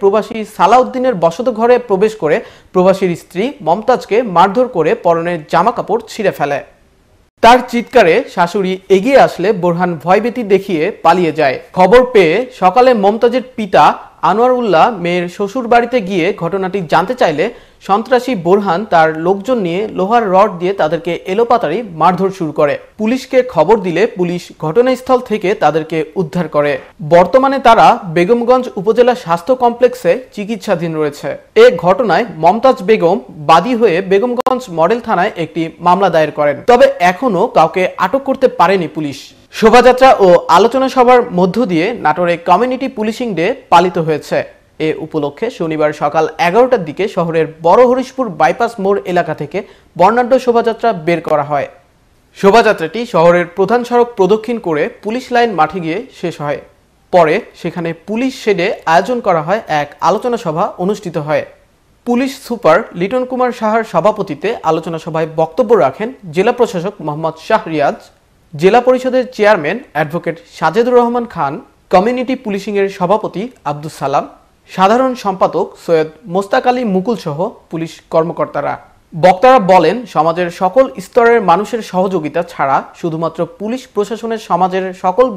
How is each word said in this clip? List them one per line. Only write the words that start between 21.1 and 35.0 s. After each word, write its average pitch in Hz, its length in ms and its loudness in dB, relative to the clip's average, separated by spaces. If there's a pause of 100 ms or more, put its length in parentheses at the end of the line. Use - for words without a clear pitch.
এলোপাতাড়ি 220 460 0 (220)
মারধর 185 380 0
শুরু 156 140 -6
করে। 147 220 0 (260)
পুলিশকে 254 380 -2 (160)
খবর 170 220 4 (100)
দিলে 175 160 -2 (160)
পুলিশ 175 240 -4 (220)
ঘটনাস্থল 254 540 0 (120)
থেকে 208 180 -2 (140)
তাদেরকে 156 360 0 (220)
উদ্ধার 170 280 -4
করে। 147 240 0 (420)
বর্তমানে 262 440 4 (100)
তারা 214 180 6 (280)
বেগমগঞ্জ 240 500 2 (160)
উপজেলা 226 340 2 (100)
স্বাস্থ্য 170 380 -2
কমপ্লেক্সে 240 500 0 (220)
চিকিৎসাধীন 190 640 -6
রয়েছে। 147 280 -6 (340)
এ - 20 10 (200)
ঘটনায় 190 400 2 (180)
মমতাজ 220 360 2 (100)
বেগম 190 280 2 (340)
বাদী 180 300 2
হয়ে 196 160 2 (140)
বেগমগঞ্জ 240 520 -2 (160)
মডেল 196 280 0